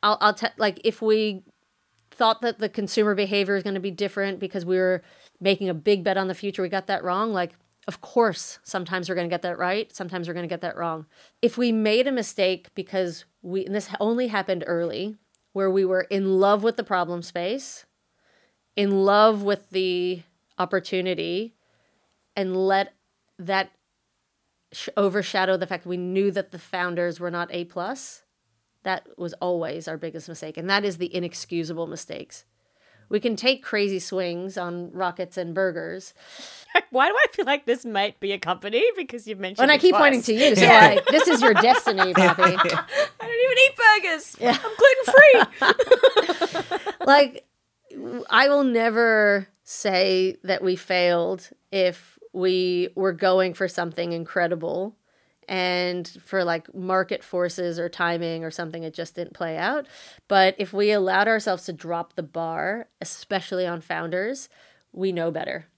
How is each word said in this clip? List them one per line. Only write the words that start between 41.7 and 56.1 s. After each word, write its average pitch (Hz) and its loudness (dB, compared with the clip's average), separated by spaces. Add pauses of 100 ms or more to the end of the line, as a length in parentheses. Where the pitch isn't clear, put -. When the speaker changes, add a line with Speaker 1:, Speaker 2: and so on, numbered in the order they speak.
Speaker 2:
<laughs> - -
Speaker 1:
Poppy. - 4
Speaker 2:
I - 4 (600)
don't 466 0
even 508 2
eat 539 2 (280)
burgers. 330 -6
Speaker 1:
Yeah. 240 2
Speaker 2:
I'm 523 8 (140)
gluten-free. - 2 (120)
<laughs> - -6
Speaker 1:
Like, 277 4 (840)
I 269 4
will 285 4
never 226 2 (160)
say 190 0
that 185 -2
we 185 0
failed 180 0 (220)
if 185 -2 (140)
we 185 0
were 190 0
going 185 2
for 185 -4
something 170 -6
incredible 170 -4 (520)
and 180 -4 (200)